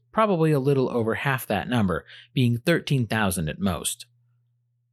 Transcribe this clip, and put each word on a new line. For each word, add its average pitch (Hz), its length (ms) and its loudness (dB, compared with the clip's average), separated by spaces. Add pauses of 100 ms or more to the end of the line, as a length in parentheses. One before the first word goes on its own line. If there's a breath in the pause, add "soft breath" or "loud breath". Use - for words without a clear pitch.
(100)
probably 180 400 2
a 147 80 2
little 135 320 2
over 113 240 0
half 131 320 -2
that 101 220 -2
number, 92 360 0 (280 loud breath)
being 120 260 2
thirteen 139 480 0
thousand 95 420 0
at - 120 -8
most. 87 460 -4 (880)